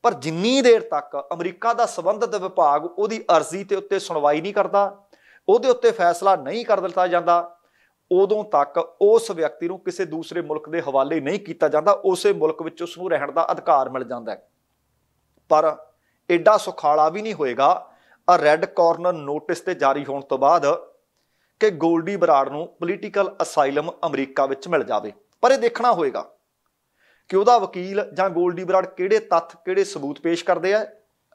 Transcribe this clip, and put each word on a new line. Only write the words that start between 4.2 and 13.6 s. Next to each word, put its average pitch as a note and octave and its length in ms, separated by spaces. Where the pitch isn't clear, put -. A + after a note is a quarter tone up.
ਨਹੀਂ F#3+ 120
ਕਰਦਾ, G3 520
ਉਹਦੇ A#3+ 220
ਉੱਤੇ A#3+ 220
ਫੈਸਲਾ F#3 460
ਨਹੀਂ D#3+ 280
ਕਰ G3 140
ਦਿੱਤਾ F3+ 280
ਜਾਂਦਾ, F3 500
ਉਦੋਂ G3 400
ਤੱਕ C#3+ 260
ਉਸ G#3+ 540
ਵਿਅਕਤੀ E3 360
ਨੂੰ F#3 120
ਕਿਸੇ F#3 280
ਦੂਸਰੇ E3 340
ਮੁਲਕ D3+ 280
ਦੇ E3 120
ਹਵਾਲੇ C#3 400
ਨਹੀਂ D#3+ 180
ਕੀਤਾ D#3+ 280
ਜਾਂਦਾ, D3+ 260
ਉਸੇ F#3+ 400
ਮੁਲਕ D#3 280
ਵਿੱਚ D#3+ 220
ਉਸ F3 140
ਨੂੰ F3+ 140
ਰਹਿਣ C#3+ 200
ਦਾ E3 200
ਅਧਿਕਾਰ C#3 380